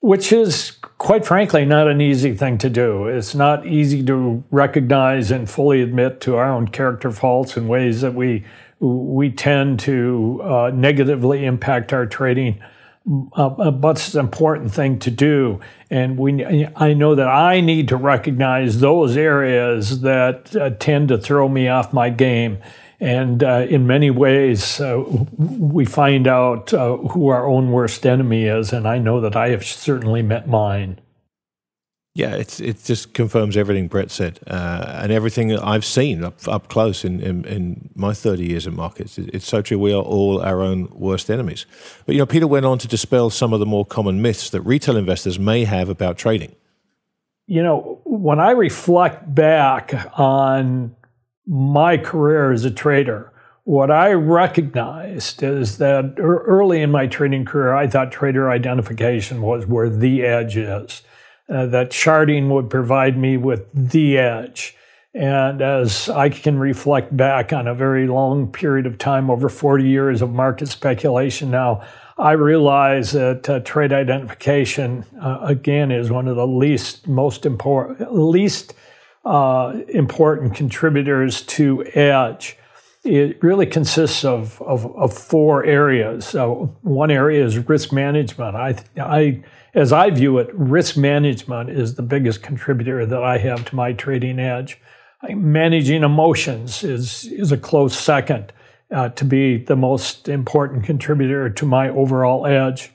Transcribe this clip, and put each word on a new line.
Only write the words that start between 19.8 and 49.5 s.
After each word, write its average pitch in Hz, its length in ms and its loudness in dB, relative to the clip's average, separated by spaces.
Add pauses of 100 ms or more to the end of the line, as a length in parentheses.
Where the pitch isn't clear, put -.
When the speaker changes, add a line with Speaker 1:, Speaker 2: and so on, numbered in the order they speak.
Speaker 1:
that, 131 560 0
uh, 143 140 0
tend 143 380 0
to 123 100 2
throw 139 300 2
me 131 200 0
off 127 240 0
my 123 180 2
game. 117 480 0 (400)
And, 127 440 0
uh, 127 260 2
in 131 180 2
many 143 240 4
ways, 131 680 2
uh, 131 160 -4
w-, 135 300 -2 (120)
we 156 460 0
find 139 420 2
out, 127 460 2
uh, 127 240 0
who 151 320 0
our 127 180 2
own 131 240 2
worst 120 360 0
enemy 123 380 2
is, 107 280 0
and 113 160 -2
I 120 100 0
know 117 220 0
that 107 160 -2
I 117 140 0
have 107 140 -2
certainly 117 580 -2
met 113 260 -2
mine. 101 500 -2 (1160)
Speaker 2:
Yeah, 123 220 -4
it's, 104 240 -10
it - 220 -8
just - 300 -6
confirms 107 460 -2
everything 98 300 -2
Brett 95 220 -4
said, 87 360 -8
uh, 87 560 -8
and 101 100 -2
everything 110 360 0
that 107 140 -2
I've 104 220 -2
seen 107 400 -2
up, - 240 -10
up 104 200 -6
close 110 360 -2
in, 90 160 -4
in, 90 240 -6
in 90 500 -8
my 101 200 -4
thirty 92 320 -4
years 85 200 -6
in 82 80 -8
markets. - 440 -12
It, 90 160 -10
it's 95 120 -10
so 110 140 -2
true. 101 180 -4
We 101 140 2
are 98 100 0
all 98 380 0
our 92 220 -2
own 92 320 -2
worst 95 360 -4
enemies. 110 360 -6 (400)
But, 147 80 0
you 143 40 2
know, 139 80 2
Peter 165 200 2
went 139 180 2
on 131 140 2
to 120 100 -8
dispel 120 400 0
some 113 240 -2
of 110 80 2
the 104 60 0
more 104 180 0
common 101 380 -2
myths 113 260 -2
that 92 140 -6
retail 135 340 0
investors 92 420 -2
may 110 260 0
have 95 260 -2
about 90 260 -4
trading. 104 400 -4 (880)
Speaker 1:
You 165 160 0
know, 160 420 -2
when 180 360 0
I 196 120 6
reflect 175 800 0
back 151 600 2 (240)